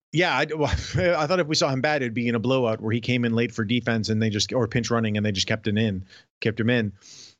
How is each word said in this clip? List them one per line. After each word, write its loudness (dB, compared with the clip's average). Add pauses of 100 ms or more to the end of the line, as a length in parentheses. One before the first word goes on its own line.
(120)
yeah, 2
I, 2
<laughs> -6
well, 0 (500)
I 0
thought 2
if -2
we -2
saw 2
him -2
bat, 0
it'd -4
be 0
in 2
a 0
blowout 0
where -2
he 0
came 0
in 0
late 0
for -2
defense 0
and 0
they 2
just, -2
or 2
pinch -2
running 0
and 0
they 0
just -2
kept -2
him 0
in, 0 (360)
kept -2
him 0
in. 2 (480)